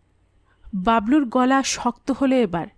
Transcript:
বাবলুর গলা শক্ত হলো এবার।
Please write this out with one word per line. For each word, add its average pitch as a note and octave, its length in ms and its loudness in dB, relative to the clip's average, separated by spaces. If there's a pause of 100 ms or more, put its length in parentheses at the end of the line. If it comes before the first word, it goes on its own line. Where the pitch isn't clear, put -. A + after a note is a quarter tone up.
(760)
বাবলুর A3+ 500 2
গলা B3+ 380 2
শক্ত - 480 -4
হলো C4 260 0
এবার। F3 300 -2 (120)